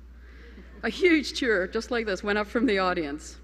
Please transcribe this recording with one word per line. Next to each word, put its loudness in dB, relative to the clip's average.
A 0
huge 4
cheer, 2
just -4
like 0
this, -2
went 2
up 0
from -2
the 4
audience. 0